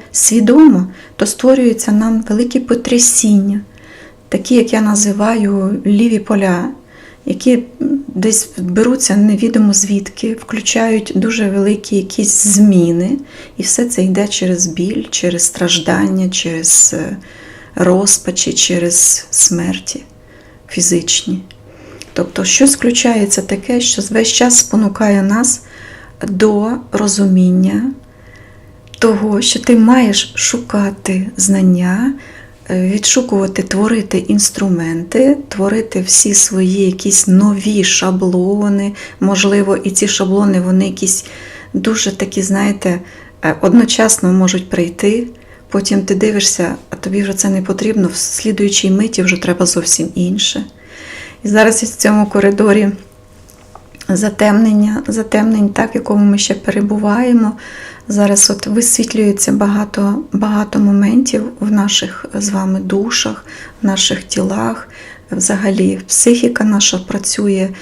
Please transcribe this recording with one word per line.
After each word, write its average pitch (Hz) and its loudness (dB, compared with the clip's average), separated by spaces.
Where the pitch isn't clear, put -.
свідомо, 226 4
то 220 -2
створюються 240 2
нам 220 0
великі 240 0
потрясіння, 214 0
такі, - 0
як 240 2
я 220 2
називаю, 208 0
ліві 214 2
поля, 190 -2
які 240 2
десь 214 -2
беруться 208 0
невідомо 214 4
звідки, 202 -2
включають 226 -2
дуже 220 0
великі 202 0
якісь 196 0
зміни, 196 4
і 180 -6
все 240 -2
це 240 -2
йде 190 0
через 185 -2
біль, 180 -4
через 175 -2
страждання, 185 0
через, 170 0
е, 175 -6
розпачі, 180 0
через - 0
смерті - -2
фізичні. - -2
Тобто 185 -4
щось 277 4
включається 233 0
таке, 196 -2
що - -2
весь 220 0
час 247 2
спонукає 202 2
нас 208 0
до 208 2
розуміння 202 2
того, 214 0
що - 0
ти - 4
маєш 226 4
шукати 202 -2
знання, 190 2
е, 185 0
відшукувати, 202 0
творити 202 0
інструменти, 185 0
творити 208 -2
всі 196 0
свої 190 2
якісь 185 0
нові 202 2
шаблони, 196 0
можливо, 196 2
і 196 -4
ці 196 0
шаблони, 190 0
вони 185 2
якісь 190 -4
дуже 208 -2
такі, 190 -6
знаєте, 190 -2
е, 156 0
одночасно 220 2
можуть 185 0
прийти, 202 -2
потім 196 -2
ти 190 -2
дивишся, 196 0
а - -12
тобі 196 -4
вже 196 -4
це 196 -2
не 190 0
потрібно, 190 0
в 170 -6
слідуючій 202 -2
миті 202 0
вже 180 -2
треба 180 -2
зовсім 165 -2
інше. 190 -2
І - -4
зараз 220 2
із 220 -6
в - -14
цьому 214 2
коридорі 202 2
затемнення, 208 2
затемнень, 220 0
так, 220 -4
в - -2
якому 208 2
ми 202 4
ще - 0
перебуваємо. 214 0
Зараз 202 2
от 202 -6
висвітлюється 214 0
багато, 202 0
багато 208 -2
моментів 214 2
в 208 -2
наших 202 -2
з 202 -4
вами 190 -2
душах, 196 -4
в - -2
наших 190 -2
тілах. 214 -4
Взагалі 190 -2
психіка 240 2
наша 202 2
працює, 196 -2